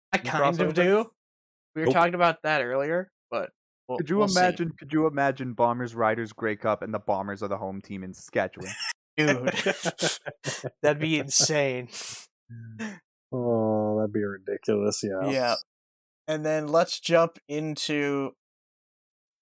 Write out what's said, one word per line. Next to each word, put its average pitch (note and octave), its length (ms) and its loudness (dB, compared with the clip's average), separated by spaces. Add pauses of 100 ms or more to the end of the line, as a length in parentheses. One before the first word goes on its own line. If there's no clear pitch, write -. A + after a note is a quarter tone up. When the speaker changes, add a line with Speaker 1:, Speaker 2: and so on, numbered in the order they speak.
(140)
Speaker 1:
I G3 60 0
Speaker 2:
and - 80 -6
Speaker 1:
kind D#3 340 2
of F3 80 2
Speaker 2:
crossover? D#3+ 60 -4
Speaker 1:
do. G3 300 4 (720)
We D#3 60 -4
were D#3+ 60 0
Speaker 3:
Nope. F#3+ 80 4
Speaker 1:
talking E3+ 200 4
about F3 280 4
that D3+ 200 2
earlier, D3 480 -2 (200)
but A2 180 -4 (380)
we'll, B2+ 120 -4
Speaker 2:
Could D3+ 100 -2
you F#3+ 80 4
Speaker 1:
we'll G#3 100 4
see. F#3 120 4
Speaker 2:
imagine, F3 380 2
could D3 160 -12
you D#3 140 4
imagine C3+ 460 0
Bombers A#2+ 420 2
Riders A2 380 2
Grey G#2+ 220 -2
Cup G#2+ 280 0
and A2 100 -6
the G#2 60 -2
Bombers G2+ 440 -4
are G2+ 40 -6
the G2 100 -4
home F#2+ 240 -8
team G2 220 -10
in F#2 100 -12
Saskatchewan? F#2 580 -4 (460)
Speaker 1:
Dude. D3 360 2
<laughs> - 1300 -4
That'd D3 160 2
be D#3 180 0
insane. C#3 760 0
Speaker 3:
<laughs> A#2 1080 -12 (320)
Oh, A2 680 2
that'd G#2+ 120 0
be G#2+ 120 0
ridiculous, G2+ 800 -2
yeah. G2 260 -2
Speaker 1:
Yeah. B2 260 2 (720)
And D#3 160 -4
then D#3 240 0
let's E3 320 2
jump E3 380 2 (100)
into C#3+ 840 -2 (1120)